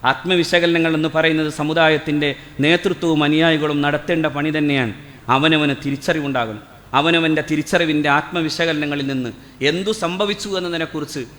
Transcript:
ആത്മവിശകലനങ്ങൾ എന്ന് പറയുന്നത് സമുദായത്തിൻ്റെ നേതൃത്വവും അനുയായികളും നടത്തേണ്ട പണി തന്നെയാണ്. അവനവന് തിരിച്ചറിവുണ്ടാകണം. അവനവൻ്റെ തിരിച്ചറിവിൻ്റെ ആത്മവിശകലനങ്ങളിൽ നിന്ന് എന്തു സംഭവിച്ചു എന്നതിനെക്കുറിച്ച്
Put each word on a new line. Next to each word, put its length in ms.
ആത്മവിശകലനങ്ങൾ 880
എന്ന് 180
പറയുന്നത് 340
സമുദായത്തിൻ്റെ 680
നേതൃത്വവും 640
അനുയായികളും 580
നടത്തേണ്ട 420
പണി 200
തന്നെയാണ്. 360
അവനവന് 380
തിരിച്ചറിവുണ്ടാകണം. 800
അവനവൻ്റെ 520
തിരിച്ചറിവിൻ്റെ 640
ആത്മവിശകലനങ്ങളിൽ 960
നിന്ന് 180
എന്തു 220
സംഭവിച്ചു 460
എന്നതിനെക്കുറിച്ച് 640